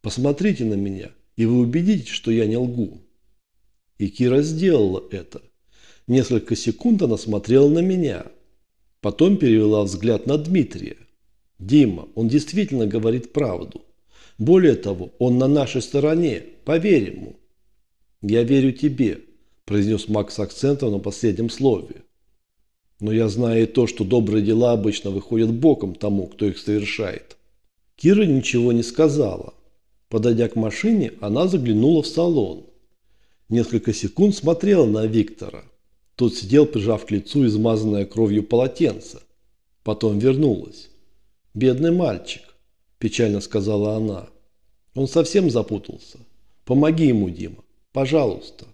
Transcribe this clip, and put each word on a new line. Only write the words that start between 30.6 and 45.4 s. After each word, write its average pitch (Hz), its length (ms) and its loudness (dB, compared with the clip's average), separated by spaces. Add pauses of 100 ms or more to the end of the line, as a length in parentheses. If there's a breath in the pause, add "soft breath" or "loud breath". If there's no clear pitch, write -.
она 117 260 0
заглянула 143 560 2
в - 40 -8
салон. 156 580 -2 (840)
Несколько 113 440 -2
секунд 196 420 0
смотрела 170 500 2
на 107 200 0
Виктора. - 580 -4 (520)
Тот 120 200 0
сидел, 135 300 4
прижав 107 400 -2
к - 60 -8
лицу 123 340 0
измазанное 107 600 0
кровью 107 380 0
полотенце. 123 760 -2 (640)
Потом 104 360 -2
вернулась. 131 720 0 (640)
«Бедный 131 380 2
мальчик», 160 520 -4 (540)
печально 107 440 -2
сказала 104 540 -2
она. 107 340 -6 (640)
«Он 135 120 -2
совсем 165 420 2